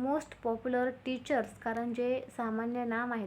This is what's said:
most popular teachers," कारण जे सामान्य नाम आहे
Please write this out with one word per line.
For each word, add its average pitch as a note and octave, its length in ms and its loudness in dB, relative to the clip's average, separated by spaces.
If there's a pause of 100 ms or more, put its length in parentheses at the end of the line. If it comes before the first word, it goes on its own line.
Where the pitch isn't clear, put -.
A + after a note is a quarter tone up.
most D4+ 300 0 (100)
popular B3 400 2 (220)
teachers," B3 540 0
कारण A#3 320 -2
जे B3 320 0 (100)
सामान्य A#3 480 0
नाम A#3 280 0
आहे G#3+ 140 -2